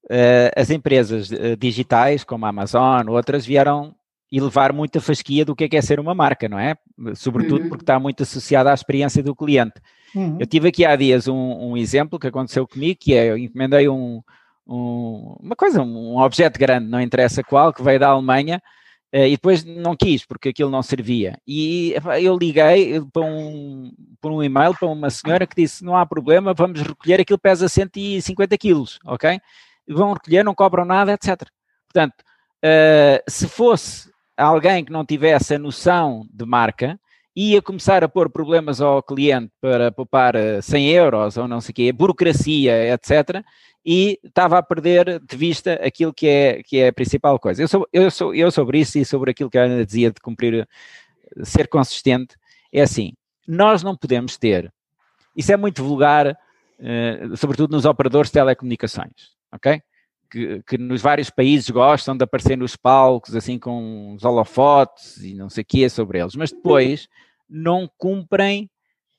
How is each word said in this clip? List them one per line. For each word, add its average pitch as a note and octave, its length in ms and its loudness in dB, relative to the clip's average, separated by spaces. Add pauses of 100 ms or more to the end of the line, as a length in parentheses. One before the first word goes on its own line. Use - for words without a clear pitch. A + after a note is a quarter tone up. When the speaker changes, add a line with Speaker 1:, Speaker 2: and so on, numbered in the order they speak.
(100)
Speaker 1:
eh, B2 440 4
as B2+ 160 0
empresas, A#2 640 0
eh, A2+ 240 -4
digitais, B2 680 0
como A2+ 200 -10
a G#2+ 60 -2
Amazon, A#2+ 580 0
outras, A#2+ 380 -2
vieram C#3+ 480 0 (360)
elevar C#3 420 2
muito D3+ 260 -4
a - 20 0
fasquia D3+ 440 -2
do C#3+ 100 -4
que D#3+ 100 -2
é, C#3+ 40 -4
que D#3 80 0
é C#3+ 60 2
ser C#3+ 180 0
uma E3 140 -6
marca, C#3+ 340 -2
não G#2 100 -8
é? C#3+ 180 -4 (380)
Sobretudo C3 480 -2
Speaker 2:
Uhum. E3+ 60 -8
Speaker 1:
porque D#3 160 -12
está C3 140 2
muito C3+ 260 -6
associada C3+ 460 0
à C#3 40 4
experiência C#3 480 -2
do C#3 120 -6
cliente. C3+ 460 0 (340)
Speaker 3:
Uhum. F3+ 260 -4
Speaker 1:
Eu A#2+ 60 -4
tive D#3 220 2
aqui E3+ 160 2
há D3 120 4
dias C3 320 2
um, B2+ 420 -6
um A#2+ 60 -6
exemplo C#3+ 420 -2
que - 80 -8
aconteceu C3 400 -4
comigo, D#3+ 340 -6
que C#3+ 140 0
é, A#2 160 4
eu A2 80 -2
encomendei C3 500 0
um, B2 320 -6 (460)
um, A#2+ 760 -10
uma A#3 160 -12
coisa, E4+ 260 2
um A#2 360 -6
objeto E3 400 2
grande, B2+ 300 0
não B2 120 -4
interessa B2 420 0
qual, D3 300 2
que - 100 -12
veio C3+ 180 2
da C#3 80 4
Alemanha, C#3 520 0 (520)
eh, C3+ 160 4
e C#3+ 40 2
depois F3 300 2
não E3+ 320 -8
quis, C#3+ 300 0
porque - 240 -8
aquilo C#3 220 -4
não C3 120 -4
servia. A#2 640 -4
E, D#3+ 480 -4
epá, D3+ 240 -4
eu F#3 180 2
liguei D#3+ 640 4 (140)
para - 100 -2
um, D3+ 680 -10 (260)
por D#3 140 -8
um D#3 100 -4
e-mail C#3+ 320 2
para F3 140 -4
uma D3+ 220 -4
senhora F3 360 -2
que - 80 -20
disse, E3+ 300 -2
"Não F3+ 100 -4
há F3+ 120 2
problema, E3 480 0
vamos E3 260 -2
recolher, E3 400 0
aquilo F#3+ 180 0
pesa F#3 300 2
cento G3 300 -2
e G3 240 -6
cinquenta G3 340 -2
quilos", D#3+ 480 0
ok? D#3 340 -2 (500)
Vão G3+ 240 0
recolher, F#3 320 0
não G#3 100 -2
cobram F3+ 300 2
nada, G3 280 0
et G#3 120 -4
cetera. - 260 -4 (360)
Portanto, D#3 300 0 (460)
eh, D#3 640 6
se - 200 -6
fosse - 600 0 (260)
alguém D#3+ 480 2
que C3+ 80 -16
não D#3 120 -8
tivesse D3 500 2
a D3 40 -4
noção D3 720 -2
de G#2+ 120 -12
marca, A#2+ 540 -2 (360)
ia G3+ 280 2
começar F#3+ 420 0
a D#3 40 -2
pôr E3 200 0
problemas D3+ 520 -2
ao C#3 220 2
cliente C3+ 480 -2 (100)
para A#2+ 300 0
poupar, B2+ 460 0
eh, G#2+ 240 0
cem C#3+ 300 0
euros A#2+ 460 2
ou B2 120 -6
não A#2+ 120 -6
sei - 120 -14
o - 20 -14
quê, B2 180 2
burocracia, C#3 1040 2
et - 120 -8
cetera, D3+ 380 0 (400)
e F#3 380 0
estava F3+ 360 2
a E3+ 40 2
perder F3 560 0
de C3 180 -16
vista E3+ 380 -2
aquilo D#3 400 -4
que D#3 140 0
é, C#3+ 340 2
que - 160 -2
é B2+ 100 6
a B2 40 2
principal C#3 460 0
coisa. A2 240 -2
Eu D#3+ 60 -2
sou, G3 240 0
eu F3+ 180 4
sou, D#3 240 -6
eu E3 160 2
sobre C3+ 280 0
isso D3+ 200 0
e C#3 60 0
sobre C3 280 -4
aquilo C3 180 -6
que B2+ 80 0
a B2 60 4
Ana B2 200 0
dizia A2+ 280 0
de - 80 -20
cumprir, A2+ 480 -4 (760)
ser - 240 -2
consistente, B2+ 680 -2 (360)
é C#3+ 100 2
assim: A#2 320 -2 (340)
nós F#3+ 340 2
não F#3+ 140 -8
podemos B2 400 -4
ter, F#2 360 -2 (640)
isso D#3 160 -4
é G3+ 60 6
muito G3+ 260 -4
vulgar, D3 560 2 (400)
eh, A#2 560 -6
sobretudo C#3+ 380 -2
nos C#3+ 120 -2
operadores C#3+ 440 2
de - 60 -16
telecomunicações, - 960 -2 (180)
ok? D3+ 320 -2 (480)
Que, G#2 320 -10
que B2+ 160 -8
nos B2 240 -6
vários C#3+ 260 0
países C3+ 400 0
gostam C3+ 480 2
de B2+ 80 0
aparecer C3 320 -2
nos B2+ 200 -8
palcos, C3 580 2
assim, A#2+ 240 -6
com A2 560 -12
os G#2 100 -16
holofotes C3 920 2
e F#2+ 160 -16
não G2 160 -14
sei A2 120 -8
o - 40 -12
quê C3 220 2
sobre G2 320 -4
eles, F#2 160 -8
mas D3+ 160 -8
depois C#3 560 0 (420)
não E3 480 -4
cumprem G3 720 -4 (480)